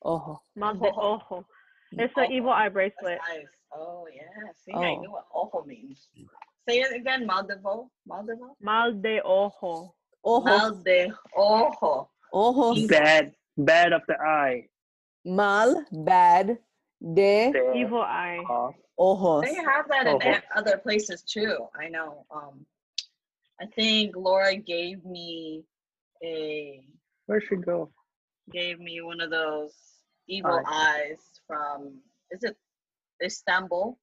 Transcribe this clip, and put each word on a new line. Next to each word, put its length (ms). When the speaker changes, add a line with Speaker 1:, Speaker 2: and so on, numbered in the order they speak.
Speaker 1:
Ojo. 380
Speaker 2:
Mal 200
de 120
Speaker 3:
Ojo. 140
Speaker 2:
ojo. 160
It's 240
an 80
Speaker 3:
Ojo. 80
Speaker 2:
evil 160
eye 200
Speaker 3:
That's 40
Speaker 2:
bracelet. 460
Speaker 3:
nice. 160
Oh, 380
yeah. 100
See, 80
I 180
Speaker 1:
Oh. 100
Speaker 3:
knew 100
what 220
ojo 320
means. 420
Say 120
it 160
again, 300
mal 180
de 140
vo-, 320
mal 180
de 100
vo-? 260
Speaker 2:
Mal 320
de 300
ojo. 680
Speaker 1:
Ojo. 220
Speaker 3:
Mal 260
de 280
ojo. 760
Speaker 1:
Ojo. 440
Speaker 3:
Evil. 120
Speaker 4:
Bad, 340
bad 360
of 140
the 120
eye. 480
Speaker 1:
Mal, 680
bad, 680
de 380
Speaker 4:
De 240
Speaker 2:
Evil 260
eye. 380
Speaker 4:
off. 260
Speaker 1:
ojos. 440
Speaker 3:
They 120
have 340
that 180
in 80
Speaker 4:
Ojo. 140
Speaker 3:
a-, 140
other 200
places 440
too. 460
I 100
know. 420
Um, 340
I 60
think 480
Laura 400
gave 500
me 580
a 600
Speaker 4:
Where'd 200
she 80
go? 360
Speaker 3:
gave 280
me 220
one 200
of 80
those 440
evil 380
Speaker 4:
Eye. 460
Speaker 3:
eyes 360
from, 460
is 120
it 140
Istanbul? 800